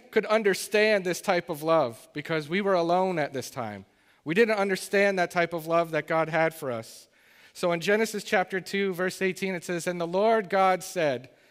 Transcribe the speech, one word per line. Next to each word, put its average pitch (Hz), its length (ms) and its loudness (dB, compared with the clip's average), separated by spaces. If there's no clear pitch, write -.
could 208 160 2
understand 214 760 2
this 175 160 -2
type 175 300 0
of 151 140 -6
love 151 500 2
because 151 340 -4
we 185 140 0
were 196 140 2
alone 175 440 2
at 139 140 -2
this 127 160 -8
time. 104 360 -10
We 151 100 -4
didn't 214 220 4
understand 196 640 0
that 175 140 0
type 175 220 0
of 160 140 -8
love 165 240 0
that 151 160 -2
God 160 220 0
had 160 240 2
for 131 180 -8
us. - 360 -10
So 175 180 -2
in 170 100 -2
Genesis 208 420 0
chapter 190 380 0
two, 196 320 -2
verse 180 260 -4
eighteen, 190 360 -2
it 170 80 -8
says, 175 240 -4
"And 180 120 -4
the 170 60 -2
Lord 208 420 2
God 190 360 2
said, 135 460 -2